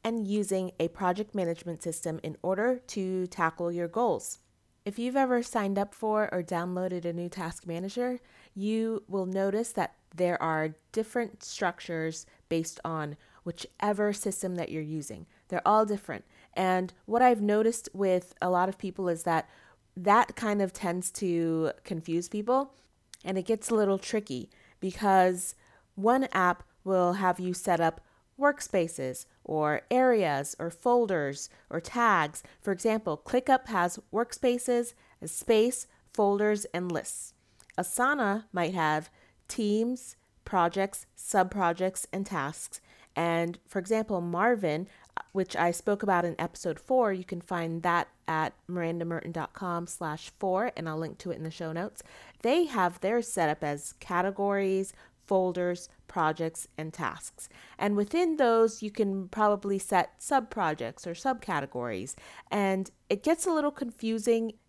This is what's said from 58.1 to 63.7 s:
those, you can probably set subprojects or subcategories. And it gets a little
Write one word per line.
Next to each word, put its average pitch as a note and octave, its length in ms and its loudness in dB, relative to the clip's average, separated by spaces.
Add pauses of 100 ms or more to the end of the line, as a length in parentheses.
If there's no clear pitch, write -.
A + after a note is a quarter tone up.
those, A3+ 480 4
you G#3 80 -6
can G3 380 -2
probably G3+ 500 2
set - 400 0
subprojects F3 880 -2
or E3+ 60 -8
subcategories. B2+ 1040 -4 (360)
And G3 400 0 (180)
it G3+ 140 0
gets E4 220 2
a F4 80 2
little D4 180 0